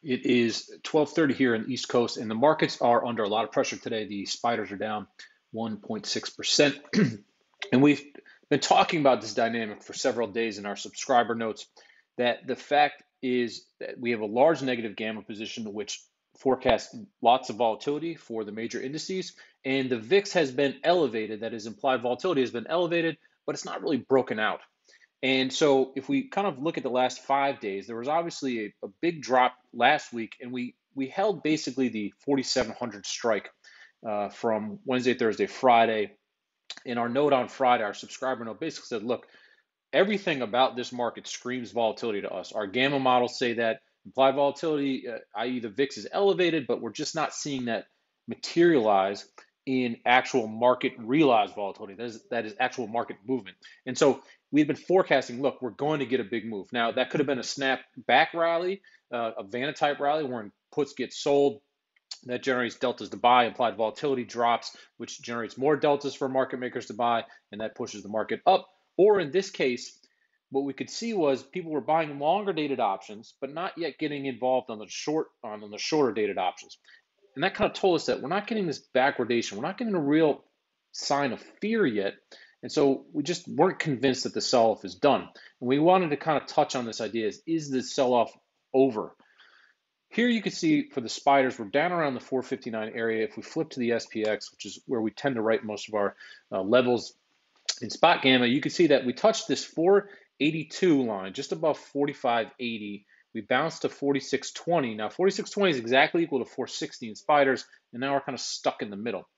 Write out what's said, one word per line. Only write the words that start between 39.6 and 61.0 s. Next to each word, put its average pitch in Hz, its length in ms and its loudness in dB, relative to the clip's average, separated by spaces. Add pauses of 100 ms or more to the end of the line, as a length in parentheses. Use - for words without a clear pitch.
everything 180 500 2
about 120 340 2
this 120 160 -8
market 120 340 -6
screams 123 460 -8
volatility 110 480 -2
to 95 100 -6
us. 92 220 -10
Our 107 140 -4
gamma 135 340 0
models 127 380 2
say 120 160 0
that 113 260 0 (240)
implied 131 300 2
volatility, 139 760 -2
uh, 113 100 -10 (160)
I 110 120 -4
E 127 140 -4
the 113 100 -6
vix 135 260 -2
is 101 160 -12
elevated, 170 540 2
but 113 160 -2
we're 110 100 -8
just - 220 -8
not 156 200 -2
seeing 139 300 -6
that 113 220 -4 (420)
materialize 107 1000 4 (380)
in 127 400 -2
actual 123 420 4
market 123 520 2
realized 120 560 4
volatility. 98 400 -8
That 113 120 -10
is, 110 240 -12
that 117 160 -4
is 107 140 -10
actual 123 260 -2
market 113 300 -6 (100)
movement." 107 300 -4 (300)
And 127 100 -6
so 135 260 4 (300)
we've 147 140 6
been 143 100 -2
forecasting, 139 640 2
"Look, 135 200 -2
we're 123 80 -4
going 143 300 -2
to 135 60 -2
get 123 140 0
a 113 40 -4
big 104 220 -6
move." 101 260 -10
Now, 117 200 0
that 123 180 0
could - 100 -2
have 139 60 2
been 135 120 0
a 113 60 -8
snap 135 360 -2 (260)
back 147 280 4
rally, 170 480 0 (300)
uh, 117 260 -4
a 113 60 -8
Vanna 123 280 -6
type 147 260 0
rally 147 260 0
wherein 117 280 -8 (200)
puts 143 200 -2
get 117 200 -6